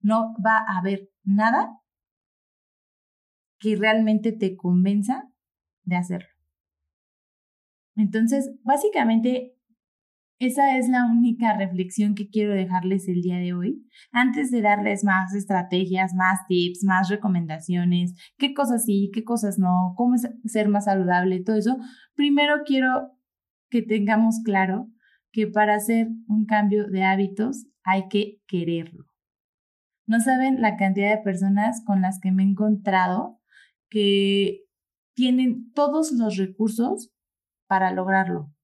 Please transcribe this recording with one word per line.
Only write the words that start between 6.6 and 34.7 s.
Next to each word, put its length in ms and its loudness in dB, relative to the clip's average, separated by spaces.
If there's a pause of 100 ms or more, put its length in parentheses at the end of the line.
Entonces, 560 0 (120)
básicamente, 920 0 (840)
esa 380 2
es 100 0
la 200 2
única 500 2
reflexión 560 -2
que 160 -6
quiero 240 0
dejarles 540 -2
el 140 0
día 180 -2
de 160 -4
hoy. 280 -6 (280)
Antes 400 0
de 100 0
darles 420 0
más 300 0
estrategias, 800 -2
más 340 0
tips, 360 0
más 260 2
recomendaciones, 1040 -2 (240)
qué 160 -2
cosas 320 -2
sí, 260 0
qué 120 -6
cosas 340 -4
no, 380 2
cómo 180 2
es 160 -2 (160)
ser 240 0
más 160 0
saludable, 580 0
todo 120 0
eso, 220 0 (360)
primero 520 2
quiero 520 -2 (520)
que 120 0
tengamos 640 2
claro 440 0 (440)
que 160 -2
para 280 2
hacer 320 0 (200)
un 180 2
cambio 420 2
de 160 -2
hábitos 640 -2 (160)
hay 260 0
que 380 -4
quererlo. 580 -6 (1000)
No 140 2
saben 420 2
la 160 0
cantidad 380 2
de 60 -4
personas 640 0
con 160 0
las 180 -2
que 120 -2
me 120 2
he 40 4
encontrado 920 0 (500)
que 720 0 (540)